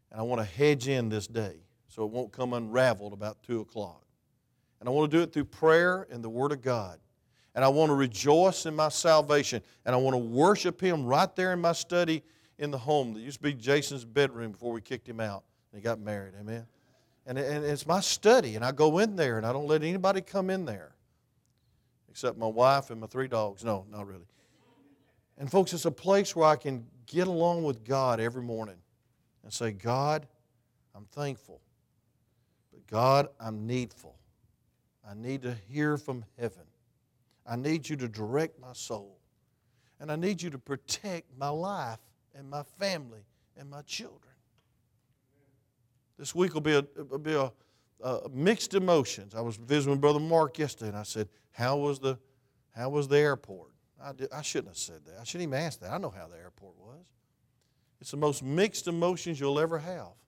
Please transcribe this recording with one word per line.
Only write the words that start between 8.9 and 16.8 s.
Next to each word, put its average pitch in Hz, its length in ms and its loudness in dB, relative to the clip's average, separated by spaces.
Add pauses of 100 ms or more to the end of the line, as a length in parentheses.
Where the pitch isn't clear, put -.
And 123 80 0
I 127 60 6
want 131 160 2
to 123 40 2
worship 156 640 2
Him 170 240 0
right 156 300 2
there 185 180 0
in 175 80 -2
my 170 120 4
study 165 500 0 (340)
in 147 140 -4
the 139 80 -4
home 131 340 0
that 107 60 -12
used 127 180 -14
to - 60 -20
be 147 100 0
Jason's 139 500 0
bedroom 117 480 0
before 117 220 -6
we 113 80 -6
kicked 120 260 -10
him 113 120 -10
out 101 240 -6 (280)
and 104 80 -18
he 98 40 -18
got 113 160 -2
married. 101 400 -8
Amen? 113 260 -10 (600)